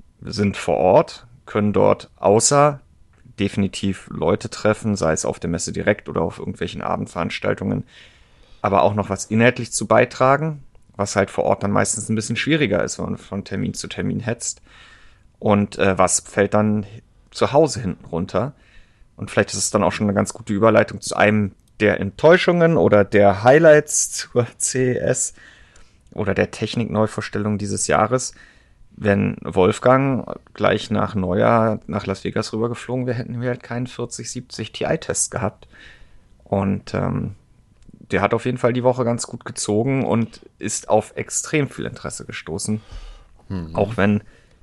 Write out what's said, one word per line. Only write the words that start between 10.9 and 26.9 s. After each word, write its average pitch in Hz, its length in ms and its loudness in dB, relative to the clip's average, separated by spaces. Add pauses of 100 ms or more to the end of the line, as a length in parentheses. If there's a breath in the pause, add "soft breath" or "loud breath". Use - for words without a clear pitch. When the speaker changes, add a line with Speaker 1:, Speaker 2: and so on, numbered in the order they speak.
Speaker 1:
was 101 220 -4
halt 98 120 2
vor - 140 -4
Ort - 200 0
dann 101 80 -2
meistens 101 360 -2
ein 110 80 -2
bisschen 113 220 -4
schwieriger 135 460 0
ist, - 140 -6
wenn 87 80 -6
man 95 120 -6
von - 260 -10
Termin 98 300 -6
zu - 140 -10
Termin 98 340 -6
hetzt. - 400 -8 (800 soft breath)
Und, 101 380 0
äh, 92 200 2
was 92 240 2
fällt - 320 0
dann 107 320 2 (460)
zu 107 200 -2
Hause 143 300 2
hinten - 240 -8
runter? 92 480 -4 (640 soft breath)
Und 104 120 -12
vielleicht 104 200 0
ist - 80 -8
es - 140 -4
dann 104 120 2
auch 87 80 4
schon 107 160 -2
eine 101 80 2
ganz 101 180 0
gute - 200 -8
Überleitung 107 480 2
zu - 160 -8
einem 104 340 2 (300)
der 101 180 4
Enttäuschungen 165 800 4
oder 101 260 6
der 98 400 4
Highlights 151 680 6
zur - 360 -2 (100)
C 127 380 0
S - 380 -2 (800 soft breath)
oder 98 200 -2
der 95 180 0
Technikneuvorstellung 107 1080 -2